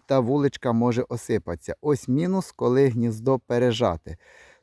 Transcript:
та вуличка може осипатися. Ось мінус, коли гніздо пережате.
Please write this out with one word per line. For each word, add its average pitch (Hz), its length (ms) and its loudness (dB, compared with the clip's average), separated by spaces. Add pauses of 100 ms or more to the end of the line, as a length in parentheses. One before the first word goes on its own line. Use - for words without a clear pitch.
та 135 140 2
вуличка 135 520 0
може 120 360 2
осипатися. 107 720 -4
Ось 147 280 -2
мінус, 175 440 -2
коли 127 360 2
гніздо 117 500 0
пережате. 117 800 0 (460)